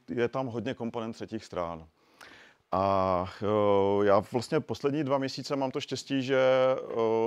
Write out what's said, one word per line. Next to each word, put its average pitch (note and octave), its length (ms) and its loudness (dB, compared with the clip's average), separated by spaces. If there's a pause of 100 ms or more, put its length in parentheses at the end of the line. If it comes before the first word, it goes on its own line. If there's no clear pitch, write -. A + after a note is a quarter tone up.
je A#2+ 180 0
tam C3 200 -4
hodně A#2 260 -6
komponent A2+ 420 -8
třetích G#2+ 300 -10
stran. E2+ 420 -6 (840)
A, F#2+ 540 2 (160)
eh, G2+ 640 4
já G2+ 260 6
vlastně C3 280 -2
poslední C#3+ 440 -4
dva C3+ 140 0
měsíce C3+ 380 -6
mám C3+ 160 -2
to C#3+ 100 -6
štěstí, C3+ 420 -4
že, C3 140 0
eh, C3 480 4 (420)